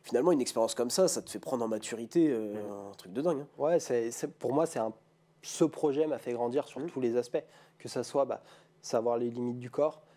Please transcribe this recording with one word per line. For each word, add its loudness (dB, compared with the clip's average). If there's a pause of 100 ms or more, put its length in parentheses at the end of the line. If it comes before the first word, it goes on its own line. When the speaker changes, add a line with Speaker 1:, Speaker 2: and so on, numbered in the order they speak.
Speaker 1:
finalement, 4
une 4
expérience 0
comme 0
ça, 4
ça -2
te -16
fait -8
prendre -2
en 0
maturité, 0
euh, -2
Speaker 2:
Mhm. -8
Speaker 1:
un -20
truc -18
de -2
dingue, 0
hein. -14 (100)
Speaker 2:
Ouais, 4
c'est, 0
c'est, -6
pour -4
moi, 4
c'est -4
un, -2 (520)
ce 0
projet 2
m'a -2
fait -4
grandir 0
sur -12
Speaker 1:
Mhm. -6
Speaker 2:
tous -8
les 2
aspects. 0 (360)
Que -14
ça -4
soit, 0
bah, -4 (400)
savoir 2
les 0
limites -4
du -10
corps, 0 (160)